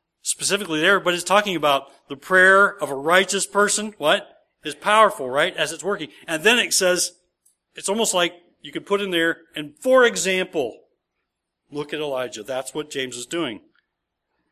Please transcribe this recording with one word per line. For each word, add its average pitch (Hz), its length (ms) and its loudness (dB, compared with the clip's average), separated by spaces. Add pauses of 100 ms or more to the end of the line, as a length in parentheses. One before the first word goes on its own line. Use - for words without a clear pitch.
(220)
specifically 160 580 -4
there, 185 200 4
but 175 140 0
it's 175 100 -6
talking 202 320 0
about 147 360 0 (160)
the 143 80 -12
prayer 190 680 4
of 143 80 -6
a 139 60 -6
righteous 180 500 0
person. 208 520 -2
What? 160 300 0 (360)
Is 147 120 -10
powerful, 196 540 2
right? 156 260 0
As 156 160 -4
it's 156 120 -12
working. 196 260 -6 (180)
And 160 160 -6
then 233 160 4
it 175 140 -2
says, 180 400 0 (600)
it's - 140 -8
almost 208 240 0
like 175 200 0 (280)
you 147 100 -20
could 156 140 -10
put 202 160 -2
in 196 100 -6
there, 165 260 0 (180)
"And 151 240 -12
for 262 240 4
example, 180 800 -2 (880)
look 147 220 -8
at 151 80 -6
Elijah." 127 420 -6
That's 131 300 -8
what 151 160 -8
James 131 260 -8
is 120 100 -12
doing. 143 360 -6 (920)